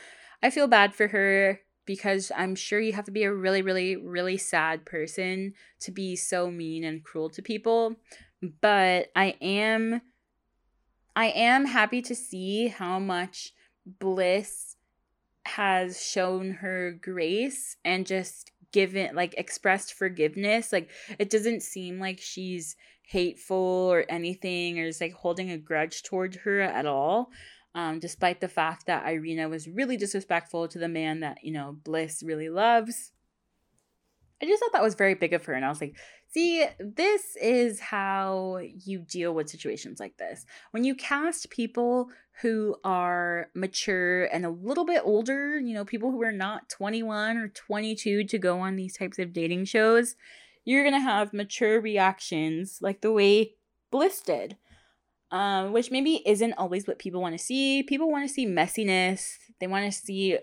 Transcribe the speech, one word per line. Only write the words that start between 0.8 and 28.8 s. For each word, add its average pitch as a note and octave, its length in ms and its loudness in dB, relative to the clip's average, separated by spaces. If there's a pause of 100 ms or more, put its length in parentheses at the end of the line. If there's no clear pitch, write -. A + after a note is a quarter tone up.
for G#3+ 140 4
her G3 540 4 (240)
because G3 520 -2
I'm F#3+ 160 -2
sure G#3 260 -2
you A3 140 0
have G3+ 120 -6
to G3+ 60 -12
be G#3+ 120 0
a G3+ 100 2
really, F#3+ 300 2
really, F#3 320 0
really F3+ 420 -2
sad D#3+ 480 0
person F#3 680 -6 (260)
to - 120 -10
be F#3 240 -6
so F3+ 360 -2
mean E3 320 -6
and D#3 200 -6
cruel D#3 280 -6
to - 100 -14
people. A3+ 540 0 (640)
But F#3+ 540 6
I F#3+ 260 4
am, A3 600 0 (1160)
I A3 120 4
am B3 380 4
happy A#3+ 380 2
to B3 100 -8
see G3+ 540 -2
how F#3 320 -4
much F#3 540 -4 (340)
Bliss F#3+ 880 0 (720)
has F#3 580 0
shown F#3 480 0
her F#3 400 -4
grace F#3 920 -4
and F#3 220 0
just - 460 -6 (200)
given, F#3+ 440 0
like, F3+ 200 0
expressed - 600 -2
forgiveness. G3 760 0
Like, F3 200 0 (260)
it G3+ 140 0
doesn't A3 320 2
seem F#3 360 -8
like F#3+ 200 -6
she's F3+ 560 -8 (260)
hateful F#3 560 -2 (340)
or E3+ 160 6
anything F3 720 -4
or E3 40 -2
is, D#3+ 180 -6
like, E3+ 120 -6
holding F3+ 360 -4
a E3+ 80 -6
grudge D#3 460 -4
toward F#3 320 -4
her G3+ 260 0
at D3 240 -2
all. D#3 460 0 (440)
Um, E3 240 -4
despite F3 420 -2
the F3+ 60 -2
fact D#3+ 400 -2